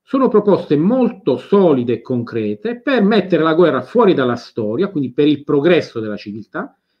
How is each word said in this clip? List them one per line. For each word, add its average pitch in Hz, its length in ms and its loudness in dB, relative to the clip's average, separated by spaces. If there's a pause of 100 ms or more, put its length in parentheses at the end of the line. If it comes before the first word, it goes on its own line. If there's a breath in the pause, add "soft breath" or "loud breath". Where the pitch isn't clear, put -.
sono 269 260 0
proposte 202 480 2
molto 202 600 0
solide 139 580 2
e 110 80 -8
concrete 117 760 -6
per 254 220 0
mettere 190 400 2
la 160 100 2
guerra 156 300 2
fuori 214 320 2
dalla 123 220 -2
storia, 120 520 -6
quindi 143 240 -6
per 147 140 0
il 143 180 -2
progresso 143 560 0
della 107 160 -8
civiltà, 110 600 -14 (240)